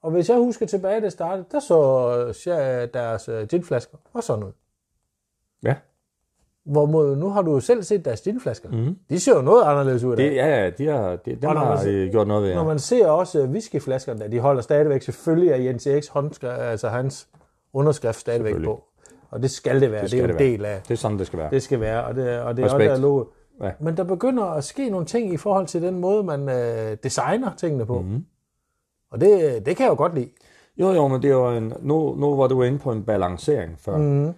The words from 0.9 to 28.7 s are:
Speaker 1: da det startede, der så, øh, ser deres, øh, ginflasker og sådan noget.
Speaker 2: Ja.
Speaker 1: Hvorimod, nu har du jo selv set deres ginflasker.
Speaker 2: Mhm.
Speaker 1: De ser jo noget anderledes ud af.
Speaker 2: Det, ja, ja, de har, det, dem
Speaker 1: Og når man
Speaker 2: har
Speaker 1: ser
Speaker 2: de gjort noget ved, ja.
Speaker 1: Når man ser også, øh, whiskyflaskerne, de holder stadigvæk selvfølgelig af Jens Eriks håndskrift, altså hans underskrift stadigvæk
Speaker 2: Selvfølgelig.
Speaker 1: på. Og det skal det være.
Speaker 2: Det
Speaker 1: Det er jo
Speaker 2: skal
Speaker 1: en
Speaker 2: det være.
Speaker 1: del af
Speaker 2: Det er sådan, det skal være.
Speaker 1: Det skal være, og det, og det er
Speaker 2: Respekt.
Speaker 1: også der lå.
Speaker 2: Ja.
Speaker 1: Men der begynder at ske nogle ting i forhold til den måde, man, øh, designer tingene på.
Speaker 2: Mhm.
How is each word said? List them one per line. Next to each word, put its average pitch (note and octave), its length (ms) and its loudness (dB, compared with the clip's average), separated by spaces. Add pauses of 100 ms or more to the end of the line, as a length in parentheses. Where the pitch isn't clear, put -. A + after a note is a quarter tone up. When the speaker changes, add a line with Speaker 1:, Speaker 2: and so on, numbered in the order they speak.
Speaker 1:
da G#3+ 60 -4
det F#3 60 -2
startede, F3+ 400 -6
der D4 80 -2
så, C3 500 4 (180)
øh, A2 80 -8
ser C3+ 500 -2
deres, A#2 440 -6
øh, A2 180 -6
ginflasker D#3 500 -4 (160)
og A#3 100 -6
sådan A2+ 160 -2
noget. G2+ 160 -12 (1080)
Speaker 2:
Ja. A#2 120 0 (920)
Speaker 1:
Hvorimod, D3 500 2
nu E3+ 140 -2
har G3+ 120 0
du E3 120 2
jo C3+ 60 4
selv A#3 240 2
set G3 220 -2
deres A#2 160 -6
ginflasker. G#3 480 -6
Speaker 2:
Mhm. C3 280 -2 (120)
Speaker 1:
De E3 100 0
ser A#3 160 6
jo D3 60 4
noget G3+ 220 6
anderledes C#3 400 2
ud B2+ 80 0
af. A2+ 60 0
Speaker 2:
Det, C#3 180 2
ja, C3 280 4
ja, F2+ 60 2
de B2+ 180 -6
har, A2 280 0
det, - 260 -8
dem D3 80 0
Speaker 1:
Og D#3 60 2
når D3+ 100 0
man A#2+ 120 2
Speaker 2:
har F#2+ 60 0
Speaker 1:
ser G2 220 0
Speaker 2:
de F#2 60 -4
gjort G#2+ 160 2
noget G#2 160 2
ved, G2 60 0
ja. F#2 60 0
Speaker 1:
Når F2 80 0
man D#3 160 0
ser A3 280 4
også, D#3+ 340 2
øh, C3 80 0
whiskyflaskerne, C3 840 -6
de A#2+ 80 -2
holder C3+ 220 2
stadigvæk D3 400 2
selvfølgelig E3 520 2
af B2+ 120 0
Jens B2+ 220 -4
Eriks C#3+ 200 0
håndskrift, C#3+ 540 -6
altså A#2 280 -4
hans B2+ 380 -6 (460)
underskrift C#3 460 0
stadigvæk A#2 320 -2
Speaker 2:
Selvfølgelig. G2+ 240 -2
Speaker 1:
på. - 80 -18 (480)
Og A#2 100 -6
det C3 100 0
skal C3 300 0
det C3 100 4
være. G#2+ 120 -4
Speaker 2:
Det G2 80 -4
Speaker 1:
Det B2 80 0
er - 20 2
jo F#2 60 2
Speaker 2:
skal F2 80 0
Speaker 1:
en E2 40 -4
Speaker 2:
det C#3 60 6
være. B2+ 60 4
Speaker 1:
del G#2 140 -4
af G2+ 160 -8
Speaker 2:
Det - 100 -6
er A#2 60 -2
sådan, G#2+ 220 -2
det F#2 80 -4
skal F2+ 120 -8
være. D#2 100 -6
Speaker 1:
Det C3 140 0
skal C3 160 -2
være, A2 260 -2
og B2 100 -8
det, B2 240 -4
og A#2+ 180 -6
det B2+ 60 0
er - 20 2
Speaker 2:
Respekt. C3+ 260 4
Speaker 1:
også C3 100 0
der C#3 60 4
lå. C#3 220 0 (320)
Speaker 2:
Ja. F#2+ 180 -4
Speaker 1:
Men D#3+ 180 -4
der F#3+ 60 -2
begynder G#3+ 400 -2
at D#3+ 200 -4
ske C4 260 -6
nogle F#3 160 -4
ting A3+ 280 -4
i D#3 40 -4
forhold G3 300 0
til E3+ 140 -4
den F3+ 180 -4
måde, G3 240 0
man, C#3+ 260 -4
øh, A2+ 540 -2
designer F3+ 540 -2
tingene C#3+ 280 -4
på. A2 160 -4
Speaker 2:
Mhm. G#2 240 -6 (840)